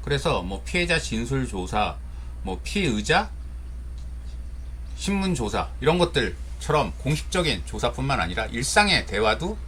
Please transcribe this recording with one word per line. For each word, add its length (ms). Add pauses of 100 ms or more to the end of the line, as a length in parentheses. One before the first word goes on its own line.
그래서 400
뭐, 200
피해자 360
진술 480
조사, 500 (460)
뭐, 200
피의자 680 (1600)
신문 380
조사, 360 (120)
이런 160
것들처럼 1000
공식적인 680
조사뿐만 540
아니라 260
일상의 640
대화도 500 (100)